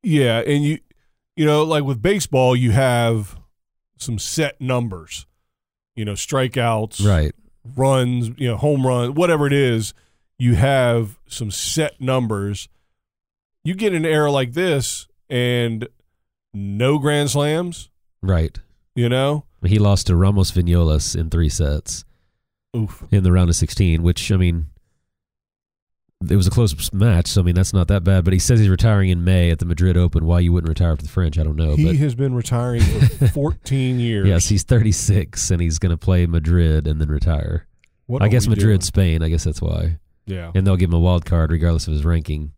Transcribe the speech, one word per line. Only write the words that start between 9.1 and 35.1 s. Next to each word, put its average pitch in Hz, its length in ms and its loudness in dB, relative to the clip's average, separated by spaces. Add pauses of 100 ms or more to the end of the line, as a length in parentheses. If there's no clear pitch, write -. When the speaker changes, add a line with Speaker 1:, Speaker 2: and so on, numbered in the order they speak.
Speaker 1:
whatever 160 320 2
it 139 60 0
is, 120 400 0 (440)
you 120 180 2
have 120 720 0
some 110 240 -10
set - 500 -6
numbers. 110 680 -4 (960)
You 165 120 -4
get 196 180 -2
an 160 120 -2
era 151 260 2
like 131 220 -2
this 156 540 -4 (220)
and 120 580 -2 (640)
no 104 460 -2
grand 147 320 0
slams. 156 580 -4 (320)
Speaker 2:
Right. 90 380 -2 (360)
Speaker 1:
You 120 140 0
know? 139 360 -2 (200)
Speaker 2:
He 104 140 4
lost 101 280 2
to 90 80 2
Ramos 95 360 2
Vinolas 85 640 0
in 80 140 -4
three 82 200 0
sets 73 540 -4 (720)
Speaker 1:
Oof. 110 360 -6
Speaker 2:
in 98 120 4
the 90 80 4
round 90 180 4
of 82 60 2
sixteen, 85 480 0
which, - 280 0
I 98 60 2
mean, 85 300 0 (1600)
it 92 60 4
was 95 120 4
a - 40 2
close 107 420 0
match, 98 340 2
so, - 140 0
I - 20 2
mean, 87 120 2
that's 92 180 0
not 90 160 2
that 98 140 2
bad. 92 200 4
But 92 100 2
he 95 60 2
says 117 200 2
he's 101 100 4
retiring 98 400 2
in 87 160 0
May 87 260 4
at 80 80 0
the 85 60 -4
Madrid 87 320 2
Open. 82 280 2
Why 85 140 2
you 87 140 2
wouldn't 82 160 0
retire 80 260 0
for 73 60 -8
the 73 80 -10
French, 82 280 -2
I 80 60 0
don't 76 140 -2
know, 78 180 0
Speaker 1:
He 147 100 2
Speaker 2:
but 175 120 2
Speaker 1:
has 139 180 0
been 131 180 -2
retiring 120 480 -2
for - 460 2
Speaker 2:
<laughs> - 60 2
Speaker 1:
fourteen 135 640 -2
years. 110 280 0
Speaker 2:
Yes, 92 200 2
he's 98 160 0
thirty-six, - 880 0